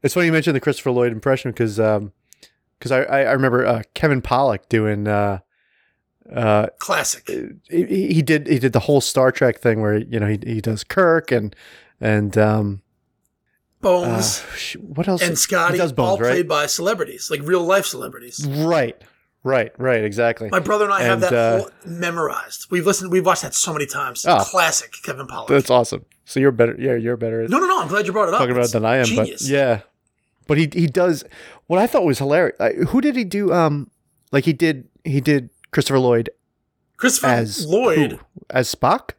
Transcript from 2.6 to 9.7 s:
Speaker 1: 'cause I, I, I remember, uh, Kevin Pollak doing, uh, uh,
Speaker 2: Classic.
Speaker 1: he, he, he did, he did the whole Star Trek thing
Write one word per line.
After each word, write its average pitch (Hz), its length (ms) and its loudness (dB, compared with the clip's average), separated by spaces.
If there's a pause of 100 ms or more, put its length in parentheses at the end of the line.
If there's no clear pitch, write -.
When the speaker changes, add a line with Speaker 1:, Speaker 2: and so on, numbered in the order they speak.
Speaker 1:
'cause 120 120 -6
I, 131 100 2
I, 135 220 0
I 117 80 2
remember, 131 340 2
uh, 113 160 0 (120)
Kevin 139 280 0
Pollak 123 460 0
doing, 107 400 0
uh, 101 320 0 (920)
uh, 107 360 2 (100)
Speaker 2:
Classic. - 500 -4
Speaker 1:
he, - 560 -4
he, 190 300 -2
he 160 80 4
did, 147 240 0
he 143 120 2
did 123 140 0
the 113 80 2
whole 143 200 4
Star 131 300 2
Trek 123 300 0
thing 110 200 2